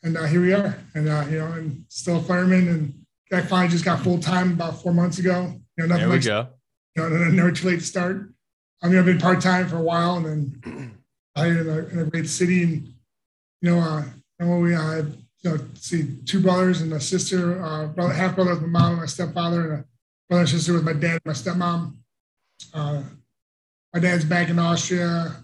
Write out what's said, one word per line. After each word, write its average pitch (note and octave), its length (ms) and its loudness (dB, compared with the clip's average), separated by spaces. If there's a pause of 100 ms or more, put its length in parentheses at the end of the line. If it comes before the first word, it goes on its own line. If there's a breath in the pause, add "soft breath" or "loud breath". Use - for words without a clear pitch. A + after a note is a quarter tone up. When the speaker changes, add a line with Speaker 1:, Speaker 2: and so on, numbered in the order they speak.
Speaker 1:
And, E3 160 -2
uh, D#3+ 60 -4
here E3 180 2
we F3+ 120 4
are. G3+ 240 0 (180)
And, D3+ 120 -2
uh, D3+ 220 0
you D#3 80 -2
know, D#3 80 -4
I'm D#3+ 420 -8
still - 300 -4
a E3 40 0
fireman, F#3 460 4
and D#3 380 -2 (260)
I F3+ 140 0
finally F3+ 240 2
just E3+ 160 0
got F3 140 0
full F3+ 180 2
time F3+ 360 0
about E3 280 -4
four F3 120 0
months F3 260 2
ago. F3+ 340 0 (240)
You E3 60 -2
know, - 20 0
nothing E3+ 160 2
Speaker 2:
There A#2+ 80 2
we B2+ 60 4
Speaker 1:
like, C3 100 2
Speaker 2:
go. A2 220 0 (480)
Speaker 1:
you D#3+ 80 -2
know, E3 60 -4
<laughs> E3 200 2
never F3 220 4
too F3+ 160 -4
late F3 120 0
to - 60 -10
start. F#3+ 440 -6 (520)
I F3 60 -2
mean, F#3 100 6
I've F3+ 80 6
been F3+ 140 4
part F3+ 220 4
time F3+ 260 2
for E3+ 100 -4
a E3 40 -2
while, E3+ 360 0
and D#3+ 80 -2
then C3 720 -8 (180)
<clears throat> - 220 -14
hired E3 280 2
in D#3+ 40 -4
a, D#3 80 -2 (100)
in E3+ 120 -6
a D#3+ 60 -2
great D#3+ 220 -2
city. F3+ 360 2
And, E3 240 -2 (760)
you F3 100 2
know, F3 80 4
uh, D#3 240 -2 (360)
and E3+ 100 0
what F3 120 2
we, E3+ 120 2
uh, D#3 300 -2 (400)
you F3 80 0
know, D#3 60 -2 (180)
see, D3+ 500 -4
two G3 160 0
brothers F3+ 400 4
and D#3+ 100 -4
a D3+ 80 -4
sister, F3+ 640 -2
uh, D#3 240 -6
brother, F3 260 -2
half F#3 220 0
brother F3+ 200 2
with D#3 80 -4
my E3+ 160 0
mom E3+ 120 6
and E3+ 100 -2
my D#3+ 40 -8
stepfather, E3+ 580 -4
and D3+ 160 -4
a - 60 -14 (420)
brother F3 140 2
and D3+ 80 2
sister E3 240 0
with E3 100 2
my D#3+ 100 -2
dad E3 300 -2
and - 20 -14
my D#3 80 -6
stepmom. E3+ 600 -4 (800)
Uh, D3 300 -4 (880)
my F3 60 -2
dad's F3 240 2
back E3+ 260 0
in E3+ 100 2
Austria. E3+ 840 0